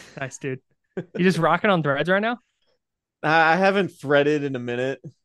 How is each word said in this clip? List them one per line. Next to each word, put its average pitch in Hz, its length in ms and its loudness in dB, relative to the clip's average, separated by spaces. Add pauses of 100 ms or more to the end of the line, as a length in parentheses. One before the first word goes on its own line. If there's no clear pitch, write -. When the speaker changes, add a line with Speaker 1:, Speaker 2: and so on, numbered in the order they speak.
(200)
Speaker 1:
Nice, 135 180 -12
dude. 131 220 -8 (380)
You 175 260 -6
just 180 140 2
rocking 165 320 2
on 180 120 2
threads 147 280 -2
right 190 120 0
now? 240 180 -4 (840)
Speaker 2:
I, 160 300 4
I - 20 2
haven't 196 340 2
threaded 143 540 0
in 139 140 -6
a - 20 -8
minute. 123 400 -6 (260)